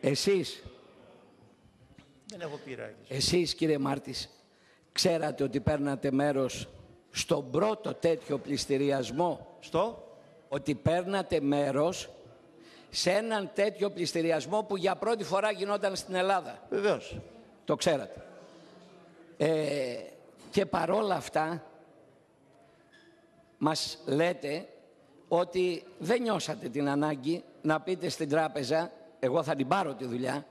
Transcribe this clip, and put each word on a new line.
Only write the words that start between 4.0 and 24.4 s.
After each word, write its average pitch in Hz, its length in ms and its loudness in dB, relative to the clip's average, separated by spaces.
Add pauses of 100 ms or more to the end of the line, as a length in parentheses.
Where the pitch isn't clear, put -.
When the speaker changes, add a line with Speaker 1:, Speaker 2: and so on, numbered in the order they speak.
Speaker 1:
ξέρατε 160 520 2
ότι 139 160 0
παίρνατε 143 520 0
μέρος 135 580 0 (420)
στον 143 400 0
πρώτο 214 420 0
τέτοιο 165 440 0
πληστηριασμό; 139 1200 0
Speaker 2:
Στο; - 560 -4 (320)
Speaker 1:
Ότι 139 280 -2
παίρνατε 180 640 2
μέρος 143 680 2 (800)
σε - 220 2
έναν 214 420 0
τέτοιο 202 360 2
πληστηριασμό 165 760 0
που 196 140 -4
για 185 180 2
πρώτη 208 280 0
φορά 196 280 2
γινόταν 196 440 0
στην 185 200 -6
Ελλάδα; 180 440 0 (100)
Speaker 2:
Βεβαίως. 202 480 0 (480)
Speaker 1:
Το 151 100 2
ξέρατε. 139 500 0 (1120)
Ε, 147 580 0 (560)
και 196 140 2
παρόλα 185 500 0
αυτά, 156 480 -2 (1900)
μας - 480 -2
λέτε 156 640 -2 (600)